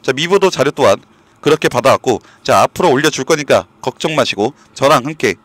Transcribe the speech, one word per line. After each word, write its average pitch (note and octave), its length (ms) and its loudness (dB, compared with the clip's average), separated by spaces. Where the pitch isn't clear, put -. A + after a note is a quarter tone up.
자, C#3 120 -4
미보도 F3+ 360 0
자료 C#3 200 0
또한 A2+ 260 2
그렇게 D3+ 260 0
받아왔고, A#2+ 540 0
자, G#2+ 200 2
앞으로 F3 280 0
올려줄 C#3 340 0
거니까 C3+ 420 -2
걱정 D3+ 340 -6
마시고 G#2+ 380 -2
저랑 C#3 320 2
함께 C#3 300 -2